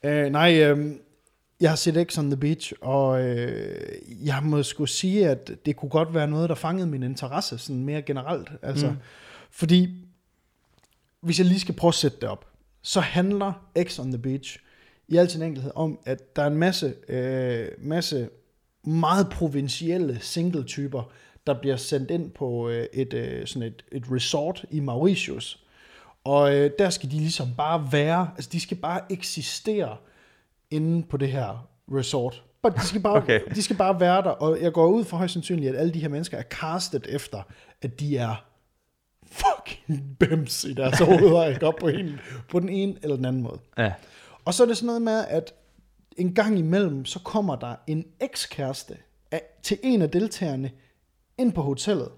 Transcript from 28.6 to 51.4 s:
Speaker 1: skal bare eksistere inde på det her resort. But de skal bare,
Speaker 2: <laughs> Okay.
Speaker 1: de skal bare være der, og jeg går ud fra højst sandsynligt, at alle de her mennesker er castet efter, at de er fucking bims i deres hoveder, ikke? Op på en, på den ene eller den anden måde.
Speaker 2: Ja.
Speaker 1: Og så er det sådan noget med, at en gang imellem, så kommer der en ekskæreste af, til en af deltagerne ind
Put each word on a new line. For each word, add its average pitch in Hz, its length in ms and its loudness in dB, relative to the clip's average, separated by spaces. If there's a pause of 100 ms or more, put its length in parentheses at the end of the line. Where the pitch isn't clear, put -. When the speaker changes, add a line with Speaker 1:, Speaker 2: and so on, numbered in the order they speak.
Speaker 1:
skal - 160 -6
bare 175 240 -4 (120)
eksistere 170 840 -4 (720)
inde 160 400 0
på 143 60 -4
det 135 120 0
her 120 400 -6 (240)
resort. 127 500 -2 (200)
But 220 140 4
de 117 100 -2
skal 196 140 -2
bare, 202 180 2
Speaker 2:
<laughs> 208 40 2
Okay. 110 180 4 (140)
Speaker 1:
de 208 80 -2
skal 190 140 -2
bare 185 240 2
være 180 220 6
der, 180 80 0
og 156 320 2
jeg 170 100 2
går 165 140 6
ud 214 180 4
fra 175 120 -8
højst 180 160 -2
sandsynligt, 151 420 -2
at 131 60 -4
alle 165 140 0
de 165 60 -4
her 156 80 -4
mennesker 147 300 -6
er - 40 -8
castet 160 640 -6
efter, 117 340 -8 (400)
at 120 180 -8
de 147 160 -2
er 113 280 -4 (840)
fucking - 920 -4
bims 160 460 0
i 147 80 -6
deres 131 260 0
hoveder, 170 480 8
ikke? 139 200 0
Op 160 140 2
på 175 80 2
en, 151 320 -2 (300)
på 175 100 2
den 185 80 -2
ene 196 340 -2
eller 147 140 -2
den 127 80 -2
anden 127 180 0
måde. - 160 -8 (200)
Speaker 2:
Ja. 107 140 2 (520)
Speaker 1:
Og 175 100 0
så 247 80 6
er 240 40 8
det 233 100 0
sådan 226 100 -4
noget 233 160 -2
med, 220 260 0
at 160 240 -2 (640)
en 180 180 0
gang 214 240 2
imellem, 160 460 0
så - 140 -10
kommer 196 380 -2
der 120 180 -10 (120)
en 156 180 -4 (160)
ekskæreste - 760 -6 (340)
af, 160 120 -6 (200)
til 202 200 -2
en 247 200 4
af 151 80 2
deltagerne 156 600 -2 (680)
ind 247 140 2